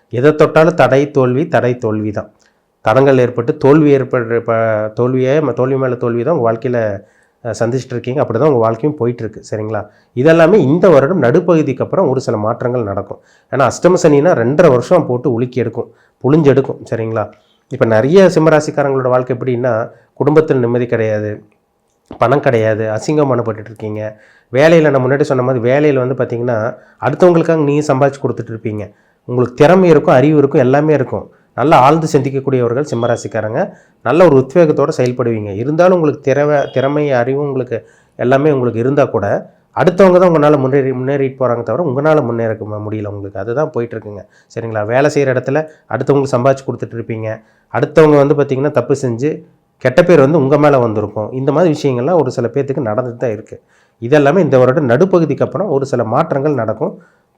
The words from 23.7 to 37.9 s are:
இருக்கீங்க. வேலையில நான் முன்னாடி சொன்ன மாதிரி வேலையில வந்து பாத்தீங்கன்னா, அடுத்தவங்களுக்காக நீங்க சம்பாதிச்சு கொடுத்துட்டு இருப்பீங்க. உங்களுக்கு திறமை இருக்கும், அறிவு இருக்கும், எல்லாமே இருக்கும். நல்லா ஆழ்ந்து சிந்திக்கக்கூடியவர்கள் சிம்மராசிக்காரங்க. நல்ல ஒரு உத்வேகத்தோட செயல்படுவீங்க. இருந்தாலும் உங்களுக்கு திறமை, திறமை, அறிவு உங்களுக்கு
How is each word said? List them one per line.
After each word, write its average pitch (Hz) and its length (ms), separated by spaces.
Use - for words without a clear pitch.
இருக்கீங்க. 107 480
வேலையில 156 380
நான் 131 160
முன்னாடி 139 140
சொன்ன 135 220
மாதிரி 127 280
வேலையில 143 360
வந்து 131 80
பாத்தீங்கன்னா, 120 600
அடுத்தவங்களுக்காக 165 560
நீங்க 147 360
சம்பாதிச்சு 135 300
கொடுத்துட்டு 117 320
இருப்பீங்க. 107 380
உங்களுக்கு 123 300
திறமை 175 340
இருக்கும், 156 260
அறிவு 147 240
இருக்கும், 143 220
எல்லாமே 143 340
இருக்கும். 123 360
நல்லா 143 240
ஆழ்ந்து 151 340
சிந்திக்கக்கூடியவர்கள் 131 800
சிம்மராசிக்காரங்க. 117 760
நல்ல 151 220
ஒரு 156 120
உத்வேகத்தோட 143 600
செயல்படுவீங்க. 117 580
இருந்தாலும் 156 400
உங்களுக்கு 156 260
திறமை, 143 520
திறமை, 143 400
அறிவு 127 280
உங்களுக்கு 131 480